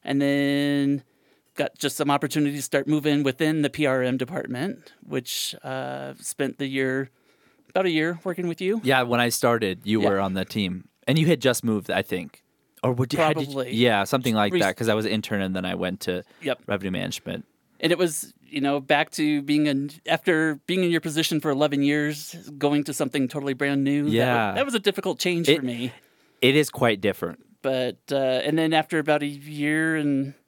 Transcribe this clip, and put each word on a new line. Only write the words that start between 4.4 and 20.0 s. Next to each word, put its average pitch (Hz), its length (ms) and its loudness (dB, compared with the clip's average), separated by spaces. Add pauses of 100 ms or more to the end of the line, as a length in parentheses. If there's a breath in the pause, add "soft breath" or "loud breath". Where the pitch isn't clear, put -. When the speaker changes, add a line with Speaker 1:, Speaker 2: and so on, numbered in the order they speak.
Speaker 1:
which, - 580 -6
uh, 135 580 -8
spent - 380 -4
the 139 80 -4
year, 135 420 -2 (600 soft breath)
about 190 160 0
a 185 40 2
year 165 340 0
working 180 240 -4
with 165 140 -4
you. 196 220 0
Speaker 2:
Yeah, 131 200 4
when 120 160 2
I 120 100 4
started, 113 540 2
you 107 180 2
Speaker 1:
Yeah. 107 80 2
Speaker 2:
were 98 100 2
on 95 160 0
the 95 100 -2
team. 92 420 -4 (200)
And 147 120 4
you 160 60 4
had 151 160 2
just 127 220 2
moved, 107 280 0
I 92 100 2
think. 90 420 -6 (400)
Or 127 100 2
would 120 180 -2
you, 147 60 -4
had, 156 200 2
did 143 100 -4
you 143 80 -12
Speaker 1:
Probably. 127 180 -6
Speaker 2:
Yeah, 110 300 4
something 123 320 0
like 104 180 2
Speaker 1:
Re- 175 60 2
Speaker 2:
that, 95 180 2
'cause 113 100 -2
I 110 60 4
was 110 120 0
an 98 60 -2
intern 104 300 -2
and 92 140 -2
then 92 100 -4
I 92 80 -4
went 92 280 -4
to 90 220 -4 (180 soft breath)
Speaker 1:
Yep. 127 260 -4
Speaker 2:
revenue 98 240 -2
management. 92 540 -6 (340)
Speaker 1:
And 160 120 2
it 175 60 0
was, 170 360 -2 (100)
you - 180 -6
know, 143 180 0
back 147 320 2
to 151 300 0
being 147 260 2
in, 139 220 0 (180)